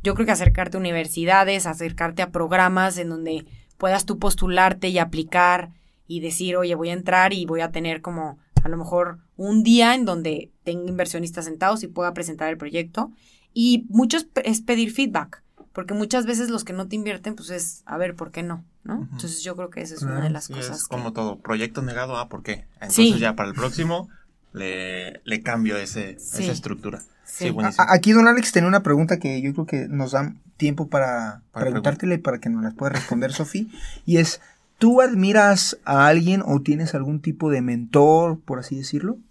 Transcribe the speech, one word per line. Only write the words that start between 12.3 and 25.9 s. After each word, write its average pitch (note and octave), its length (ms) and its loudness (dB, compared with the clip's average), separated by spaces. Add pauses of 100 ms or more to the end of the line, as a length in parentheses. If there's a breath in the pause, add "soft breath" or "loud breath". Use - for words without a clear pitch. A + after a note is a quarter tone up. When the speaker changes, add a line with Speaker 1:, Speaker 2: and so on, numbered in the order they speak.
Speaker 1:
el D#3+ 100 -6
proyecto". E3+ 540 -6 (400 soft breath)
Y A#3+ 380 2
mucho A3+ 260 4
es D#4+ 80 -2
pe-, - 240 -4
es A3 120 0
pedir A3+ 320 0
feedback, F#3+ 500 -4 (300)
porque F#3 220 -8
muchas A3 320 -2
veces A#3 240 -2
los A3+ 140 -4
que F#3 80 -12
no F#3+ 160 -8
te G#3+ 80 -6
invierten, G#3 400 -8
pues E3+ 140 -16
es, F3 360 -8
a D3+ 120 -10
ver, F3 180 -4
¿por D#3+ 160 -12
qué E3+ 100 -8
no? E3+ 220 -8 (180)
¿no? - 180 -8
Speaker 2:
Ujú. - 120 -10
Speaker 1:
Entonces E3 320 -8
yo F3+ 120 -10
creo F3+ 140 -10
que - 120 -12
esa D#3+ 120 -12
es D3+ 60 -14
Speaker 2:
Claro. C3+ 160 -6
Speaker 1:
una C#3+ 80 -4
de D#3 60 0
las D3+ 160 -6
Speaker 3:
Sí, C3+ 80 -14
Speaker 1:
cosas C3 240 -10
Speaker 3:
es - 100 -6
como A#2+ 220 -8
Speaker 1:
que A2 60 -16
Speaker 3:
todo, G#2+ 240 -6
proyecto A2+ 420 -6
negado, B2 340 -6
ah, A#2+ 120 -8
¿por - 140 -14
qué? G#2 220 -10 (100)
Entonces - 200 -6 (200)
Speaker 1:
Sí. - 40 0
Speaker 3:
ya A2+ 180 0
para G#3 140 -4
el - 40 -10
próximo E3 540 -4 (440 soft breath)
le, F#2 720 -10
le A2 180 -4
cambio A2+ 340 -2
ese, G2+ 420 -8